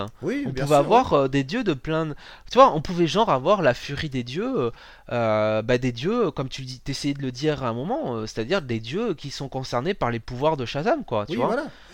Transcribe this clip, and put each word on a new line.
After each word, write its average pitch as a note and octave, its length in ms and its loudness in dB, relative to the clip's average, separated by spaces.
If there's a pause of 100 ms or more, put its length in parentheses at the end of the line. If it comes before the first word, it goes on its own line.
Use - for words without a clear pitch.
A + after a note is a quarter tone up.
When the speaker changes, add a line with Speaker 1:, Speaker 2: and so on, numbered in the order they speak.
(220)
Speaker 1:
Oui, C#4 240 -4
Speaker 2:
On A3+ 40 -4
Speaker 1:
bien C3 160 -4
Speaker 2:
pouvait D3 100 4
Speaker 1:
sûr, - 0 -
Speaker 2:
avoir, F3+ 380 4
Speaker 1:
ouais. D3 60 6
Speaker 2:
euh, C3+ 100 4
des C3+ 160 0
dieux G#3+ 180 -4
de G3 100 0
plein D#3+ 340 -2
de... C#3+ 80 -8 (360)
Tu - 60 -4
vois, B3+ 180 10
on D#3 60 -2
pouvait F3 260 2
genre G3 220 2
avoir D#3+ 320 4
la C3 120 6
furie C#3+ 360 -8
des B2+ 140 -4
dieux, F#3+ 360 -4
euh, A#2+ 120 0 (420)
euh, A2 480 2
bah, B2 160 2
des B2 160 0
dieux, F3 380 0
comme C3+ 180 -4
tu - 140 -10
dis, B2+ 180 -14
t'essayais C#3+ 320 -2
de C#3 80 -8
le C3 100 -2
dire C3+ 320 -2
à B2 60 0
un A2+ 40 0
moment, E3+ 420 -4
euh, A2 100 -4
c'est-à-dire B2 360 -2
des A#2 200 -4
dieux F3 320 -4
qui C#3+ 180 -10
sont C#3 160 -8
concernés C3 460 -2
par C3 180 -2
les A#2 80 -2
pouvoirs C#3 380 0
de B2 80 -4
Shazam, A3 400 -2
quoi, G#2+ 200 -2
tu D3+ 80 -8
Speaker 1:
Oui, G#3+ 40 -2
Speaker 2:
vois. G3 100 2
Speaker 1:
voilà. B3 200 -2 (260)